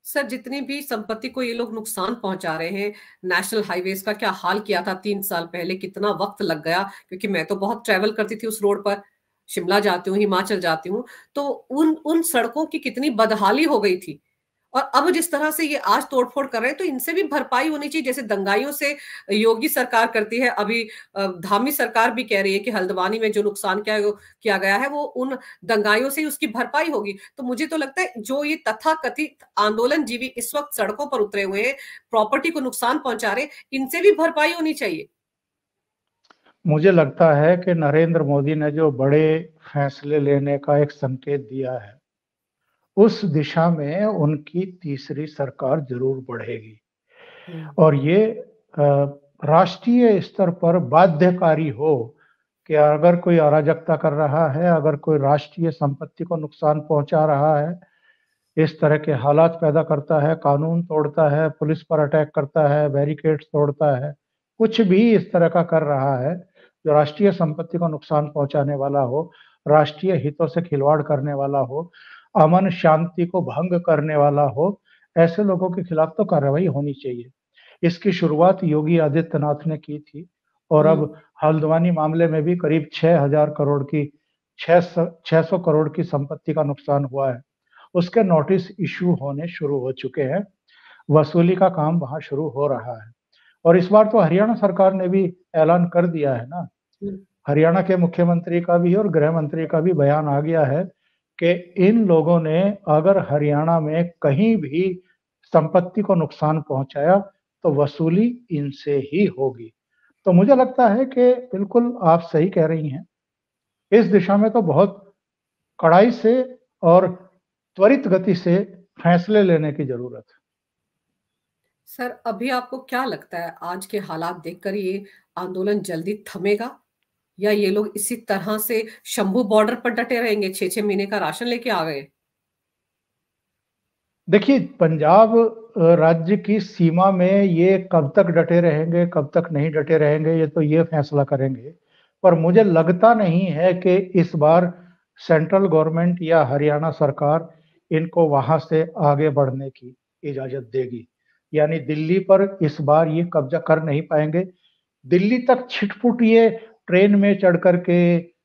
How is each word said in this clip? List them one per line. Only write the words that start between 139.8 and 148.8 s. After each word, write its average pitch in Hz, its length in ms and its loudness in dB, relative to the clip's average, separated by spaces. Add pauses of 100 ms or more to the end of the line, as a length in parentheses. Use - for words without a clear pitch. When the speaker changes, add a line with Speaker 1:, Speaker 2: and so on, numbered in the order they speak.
Speaker 2:
रहेंगे, 156 360 2
ये 160 140 2
तो 160 140 -2
ये 156 220 2
फैसला 147 400 -2
करेंगे। 135 500 -4 (500)
पर 180 100 8
मुझे 175 300 4
लगता 180 500 4
नहीं 185 320 2
है 175 280 0
कि 180 220 2
इस 185 400 0
बार 170 520 2 (300)
सेंट्रल 170 500 2
गवर्नमेंट 165 540 0
या 160 220 2
हरियाणा 147 480 0
सरकार 151 640 -2 (380)
इनको 165 360 0
वहां 143 320 0
से 160 380 -2